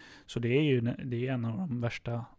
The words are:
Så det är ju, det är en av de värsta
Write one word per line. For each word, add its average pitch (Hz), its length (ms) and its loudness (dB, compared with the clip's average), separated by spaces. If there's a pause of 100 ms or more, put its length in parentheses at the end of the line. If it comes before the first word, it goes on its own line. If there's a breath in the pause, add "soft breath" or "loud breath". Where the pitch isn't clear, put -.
(260 loud breath)
Så - 140 -6
det 120 180 0
är 147 40 6
ju, 135 200 4
det 120 460 -2
är 135 60 -2
en 120 120 -2
av 117 120 -4
de 139 240 -2
värsta 120 440 -4 (140)